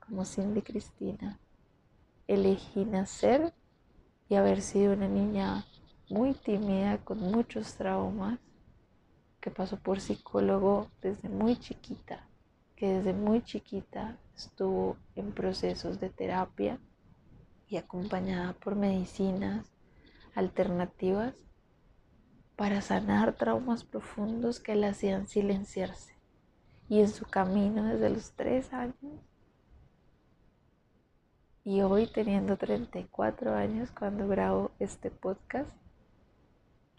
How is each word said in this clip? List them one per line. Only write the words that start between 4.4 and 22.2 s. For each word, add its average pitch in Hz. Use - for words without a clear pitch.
sido 202
una 196
niña 196
muy 254
tímida, 202
con -
muchos 220
traumas, 190
que 196
pasó 190
por 196
psicólogo 202
desde 202
muy 220
chiquita, -
que 190
desde 185
muy 208
chiquita 208
estuvo 190
en 202
procesos 185
de 185
terapia 190
y 214
acompañada 185
por 202
medicinas 196
alternativas 185